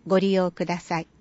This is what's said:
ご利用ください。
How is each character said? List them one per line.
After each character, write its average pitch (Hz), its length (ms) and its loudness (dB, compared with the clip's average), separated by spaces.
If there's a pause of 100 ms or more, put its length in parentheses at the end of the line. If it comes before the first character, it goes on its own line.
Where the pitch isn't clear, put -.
ご 190 100 4
利 196 140 2
用 185 180 2
く 175 160 -6
だ 175 140 -6
さ 170 180 -6
い。 160 80 -8 (140)